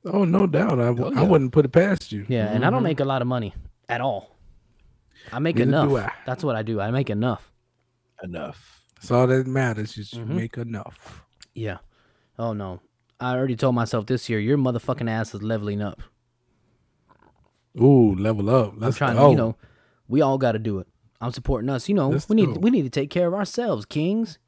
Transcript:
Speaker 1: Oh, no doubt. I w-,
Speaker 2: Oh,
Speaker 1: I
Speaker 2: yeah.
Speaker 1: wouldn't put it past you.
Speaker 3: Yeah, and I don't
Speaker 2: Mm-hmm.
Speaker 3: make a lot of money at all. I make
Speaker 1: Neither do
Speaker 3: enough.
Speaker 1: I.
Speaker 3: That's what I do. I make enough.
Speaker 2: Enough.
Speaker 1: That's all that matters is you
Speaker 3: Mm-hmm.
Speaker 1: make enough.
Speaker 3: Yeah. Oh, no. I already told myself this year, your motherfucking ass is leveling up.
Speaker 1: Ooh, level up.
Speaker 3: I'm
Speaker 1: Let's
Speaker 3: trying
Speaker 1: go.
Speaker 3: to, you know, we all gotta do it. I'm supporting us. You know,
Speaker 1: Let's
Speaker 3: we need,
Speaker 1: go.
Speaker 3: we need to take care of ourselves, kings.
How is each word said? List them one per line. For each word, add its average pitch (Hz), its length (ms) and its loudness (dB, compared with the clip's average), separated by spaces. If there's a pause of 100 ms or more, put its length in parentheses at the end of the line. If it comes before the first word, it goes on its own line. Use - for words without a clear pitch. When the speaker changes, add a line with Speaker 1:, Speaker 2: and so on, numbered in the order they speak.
Speaker 1:
Oh, 185 200 2
no 190 220 4
doubt. 156 320 2
I 120 80 2
w-, 120 180 0
Speaker 2:
Oh, - 120 -4
Speaker 1:
I - 60 4
Speaker 2:
yeah. 190 40 4
Speaker 1:
wouldn't 143 260 4
put 151 120 6
it 131 60 -2
past 180 400 2
you. 104 160 -8
Speaker 3:
Yeah, 113 240 0
and 110 140 2
I 170 40 6
don't 247 100 2
Speaker 2:
Mm-hmm. 233 40 2
Speaker 3:
make 160 160 0
a 139 60 2
lot 135 160 0
of 123 60 -2
money 120 260 -4 (360)
at 120 120 -4
all. 110 340 -6 (960)
I 120 80 -8
make 160 160 0
Speaker 1:
Neither 123 160 2
do 139 240 2
Speaker 3:
enough. 113 140 -4
Speaker 1:
I. - 40 -12 (120)
Speaker 3:
That's - 180 -6
what 131 120 -2
I 110 80 -4
do. 107 180 -4
I 104 100 -2
make 127 180 -2
enough. 110 420 -4 (720)
Speaker 2:
Enough. - 600 -14 (140)
Speaker 1:
That's - 160 -10
all 127 160 4
that 131 200 2
matters 120 500 -4
is 104 160 -14
you 117 100 -12
Speaker 3:
Mm-hmm. 123 120 -6
Speaker 1:
make 113 220 -6
enough. - 680 -14 (320)
Speaker 3:
Yeah. 107 220 -8 (600)
Oh, 117 160 -4
no. 95 280 -8 (380)
I 127 160 -4
already 127 200 0
told 127 200 0
myself 117 300 -2
this 127 240 -4
year, 113 100 0
your 120 180 0
motherfucking 127 520 -2
ass 110 240 -4
is 101 80 -10
leveling 104 400 -4
up. 104 200 -8 (1800)
Speaker 1:
Ooh, 120 340 8
level 101 340 -2
up. 113 240 2
Speaker 3:
I'm 107 60 -18
Speaker 1:
Let's 120 180 -2
Speaker 3:
trying 127 180 0
Speaker 1:
go. 127 100 6
Speaker 3:
to, 143 60 10
you 151 60 6
know, 113 180 0 (520)
we 131 140 2
all 135 160 2
gotta 120 220 0
do 107 200 -4
it. 87 80 -12 (340)
I'm 120 100 -4
supporting 120 380 -4
us. 131 200 -4
You 202 60 2
know, 139 140 2
Speaker 1:
Let's 135 200 -2
Speaker 3:
we 214 60 2
need, 202 120 6
Speaker 1:
go. 127 120 -4
Speaker 3:
we 202 100 2
need 233 140 2
to 127 60 -4
take 139 200 -4
care 180 180 0
of 170 60 -2
ourselves, 196 520 -4
kings. 190 520 -2 (100)